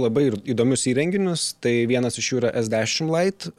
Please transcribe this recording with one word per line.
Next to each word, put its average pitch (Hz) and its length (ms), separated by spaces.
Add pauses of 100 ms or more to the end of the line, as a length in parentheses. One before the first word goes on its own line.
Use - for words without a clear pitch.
labai 127 240
ir 107 100 (160)
įdomius 120 380
įrenginius. 175 560 (160)
Tai 120 100 (160)
vienas 123 320
iš - 120
jų 127 100
yra 117 180
S 113 80
dešim 110 440
Lite, 180 460